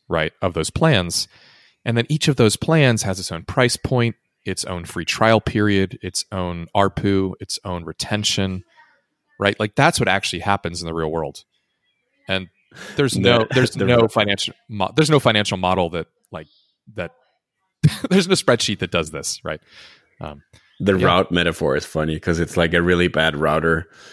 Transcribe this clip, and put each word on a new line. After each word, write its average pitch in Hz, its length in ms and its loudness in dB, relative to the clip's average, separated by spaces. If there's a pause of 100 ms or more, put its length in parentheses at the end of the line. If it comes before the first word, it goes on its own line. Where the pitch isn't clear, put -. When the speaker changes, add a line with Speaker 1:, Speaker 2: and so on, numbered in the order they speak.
Speaker 1:
right, 80 340 -2
of 92 120 -2
those 80 160 -4
plans." 104 580 0 (580)
And 117 120 0
then 117 120 2
each 151 180 -2
of 147 100 2
those 110 180 4
plans 139 480 2
has 95 160 -4
its 92 120 -10
own 85 120 -10
price 123 320 0
point, 120 400 -2 (300)
its 95 200 -6
own 87 200 -8
free - 200 -8
trial 113 360 2
period, 101 600 2
its - 300 -6
own 87 440 -6
arpu, 98 640 2
its - 240 -10
own 87 180 -6
retention, 98 800 -4 (760)
right? 101 220 0
Like, 107 160 -4
that's 165 240 4
what 117 80 0
actually 92 320 -2
happens 85 420 -4
in 85 60 -10
the 82 60 -6
real 80 180 -2
world. 78 320 -6 (840)
And 95 180 -4 (480)
there's 139 180 2
Speaker 2:
The - 60 -2
Speaker 1:
no, 117 300 4
Speaker 2:
<laughs> - 40 -6
Speaker 1:
there's 127 180 2
Speaker 2:
the - 140 -4
Speaker 1:
no 120 180 6
Speaker 2:
re- 113 40 4
Speaker 1:
financial 104 460 0 (160)
mo-, 98 260 -4
there's 151 140 4
no 151 100 6
financial 104 380 2
model 90 320 2
that, 82 180 -6 (240)
like, 80 160 -12 (480)
that, 87 160 -8 (480)
<laughs> - 500 -2
there's 185 200 2
no 190 60 2
spreadsheet 113 440 -2
that 90 120 -6
does 80 200 -2
this, - 320 -10
right? 78 160 -8 (600)
Um, 73 200 -14 (380)
Speaker 2:
The 95 180 2
Speaker 1:
yeah. 92 80 2
Speaker 2:
route 90 280 2
metaphor 85 420 2
is 76 100 -2
funny 78 320 -2
'cause 82 220 -2
it's 82 160 -4
like 85 180 2
a 87 80 4
really 87 280 2
bad 78 260 0
router 78 540 0 (240)